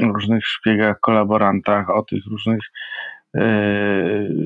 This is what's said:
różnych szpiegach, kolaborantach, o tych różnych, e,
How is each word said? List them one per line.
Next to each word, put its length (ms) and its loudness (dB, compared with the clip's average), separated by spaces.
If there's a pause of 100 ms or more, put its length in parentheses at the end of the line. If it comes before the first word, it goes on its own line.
różnych 460 0
szpiegach, 540 0
kolaborantach, 880 2
o 120 0
tych 240 -8
różnych, 340 -2 (760)
e, 60 2 (1040)